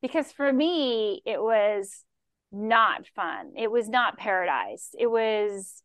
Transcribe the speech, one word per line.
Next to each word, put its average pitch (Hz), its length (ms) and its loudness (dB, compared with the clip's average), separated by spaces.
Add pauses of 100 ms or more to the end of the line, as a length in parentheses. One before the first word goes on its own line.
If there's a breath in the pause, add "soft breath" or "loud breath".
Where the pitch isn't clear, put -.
Because 277 300 -2
for 285 200 0
me, 254 720 2
it 220 140 -2
was 208 600 2 (480)
not 214 640 2
fun. 156 420 -6
It 220 140 -2
was 226 200 0
not 240 280 0
paradise. 156 720 -2 (100)
It 240 80 0
was, 214 800 -2